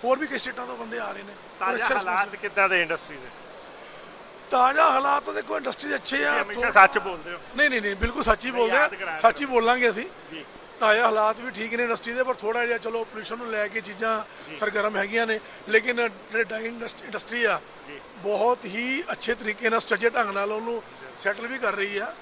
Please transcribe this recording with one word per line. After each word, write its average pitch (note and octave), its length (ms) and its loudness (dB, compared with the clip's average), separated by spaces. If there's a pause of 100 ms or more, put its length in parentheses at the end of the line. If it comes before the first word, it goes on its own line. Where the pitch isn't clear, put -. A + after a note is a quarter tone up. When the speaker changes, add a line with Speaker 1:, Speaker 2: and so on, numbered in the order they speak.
Speaker 1:
ਹੋਰ C4 140 4
ਵੀ D4+ 80 -2
ਕਈ C4+ 120 -4
ਸਟੇਟਾਂ B3 280 -6
ਤੋਂ B3 100 -10
ਬੰਦੇ A3+ 220 -8
ਆ G3+ 140 -6
ਰਹੇ G3+ 100 -10
ਨੇ। G3+ 100 -14
ਔਰ - 340 -8
Speaker 2:
ਤਾਜ਼ਾ A3 180 0
Speaker 1:
ਅੱਛਾ C4 100 4
ਰਿਸਪੌਂਸ F#3 220 0
Speaker 2:
ਹਾਲਾਤ G3+ 200 0
ਕਿੱਦਾਂ G3 320 2
ਦੇ F3+ 140 4
ਇੰਡਸਟਰੀ D#3 340 -4
ਦੇ? B2+ 100 -14 (1200)
Speaker 1:
ਤਾਜ਼ਾ C#4 400 6
ਹਾਲਾਤ C#4 320 4
ਤਾਂ D4+ 120 -8
ਦੇਖੋ D#4 220 -4
ਇੰਡਸਟਰੀ C#4 320 -4
ਦੇ D4 60 0
ਅੱਛੇ C#4 300 0
ਆ। D4 60 4
Speaker 2:
ਤੁਸੀਂ D4 140 2
ਹਮੇਸ਼ਾ G#3 160 -6
Speaker 1:
ਥੋੜ੍ਹਾ G#3 260 8
Speaker 2:
ਸੱਚ G3 120 4
ਬੋਲਦੇ F3 340 -6
ਹੋ। F3 60 -8 (180)
Speaker 1:
ਨਹੀਂ, C#4+ 140 4
ਨਹੀਂ, A#3 120 0
ਨਹੀਂ, G3+ 140 -2
ਬਿਲਕੁਲ A#3+ 260 -2
ਸੱਚ A3+ 240 4
ਹੀ C4 40 -2
Speaker 2:
ਨਹੀਂ, B3 120 2
Speaker 1:
ਬੋਲਦੇ A3+ 140 4
ਆ। C#4 40 8
Speaker 2:
ਯਾਦ D4 140 4
ਕਰਾਇਆ F#3 220 -6
Speaker 1:
ਸੱਚ A3+ 240 6
ਹੀ C#4+ 60 0
Speaker 2:
ਕਰੋ। C4 80 -2
Speaker 1:
ਬੋਲਾਂਗੇ A#3+ 360 4
ਅਸੀਂ। G#3 140 -4 (260)
Speaker 2:
ਜੀ। D#3 140 -12 (360)
Speaker 1:
ਤਾਜ਼ਾ A3+ 260 6
ਹਾਲਾਤ A3 340 2
ਵੀ B3 100 -8
ਠੀਕ G#3+ 240 -6
ਨੇ A#3 80 0
ਇੰਡਸਟਰੀ A#3 300 -4
ਦੇ, B3 100 0
ਪਰ B3+ 120 0
ਥੋੜ੍ਹਾ A3+ 320 -2
ਜਿਹਾ A#3 120 0
ਚਲੋ A3+ 260 -4
ਪੋਲਿਊਸ਼ਨ A3 340 -10
ਨੂੰ A#3 120 -8
ਲੈ G#3 180 -2
ਕੇ A3 120 -6
ਚੀਜ਼ਾਂ G#3+ 440 -2 (260)
Speaker 2:
ਜੀ। D#3 60 -10
Speaker 1:
ਸਰਗਰਮ G#3 400 0
ਹੈਗੀਆਂ G#3+ 300 2
ਨੇ, A3 140 0 (280)
ਲੇਕਿਨ A3+ 280 4
ਜਿਹੜੇ A3+ 480 -2
ਡਾਈਂਗ A3 220 -6
ਇੰਡਸਟ-, A#3 380 -8
ਇੰਡਸਟਰੀ A3+ 400 -4
ਆ, F#3 160 4 (260)
Speaker 2:
ਜੀ। C#3+ 140 -14 (160)
Speaker 1:
ਬਹੁਤ G#3 480 2
ਹੀ B3 480 -4
ਅੱਛੇ - 220 -2
ਤਰੀਕੇ G#3+ 360 -2
ਨਾਲ A3+ 100 2
ਸੁਚੱਜੇ A3 300 2
ਢੰਗ G#3+ 200 0
ਨਾਲ G3+ 220 -2
ਉਹਨੂੰ A3+ 300 -6 (340)
ਸੈਟਲ G#3 300 -4
ਵੀ B3+ 120 -6
ਕਰ A3 140 0
ਰਹੀ G3 260 -2
ਆ - 240 -6